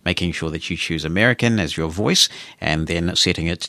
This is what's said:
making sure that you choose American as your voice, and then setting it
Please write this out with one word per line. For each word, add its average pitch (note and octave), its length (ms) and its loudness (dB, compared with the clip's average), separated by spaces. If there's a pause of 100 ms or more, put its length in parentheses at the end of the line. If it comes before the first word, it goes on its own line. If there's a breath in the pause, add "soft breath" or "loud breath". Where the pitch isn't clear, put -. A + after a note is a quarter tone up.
making F2 300 0
sure E2 160 -4
that D#2+ 200 -6
you F2+ 60 -2
choose D#2+ 300 -2
American A2+ 520 2
as D#2+ 200 -2
your D#2+ 120 -2
voice, A2+ 380 2 (320 loud breath)
and D#2 280 0
then E2+ 280 0
setting E2 320 2
it F2 220 -2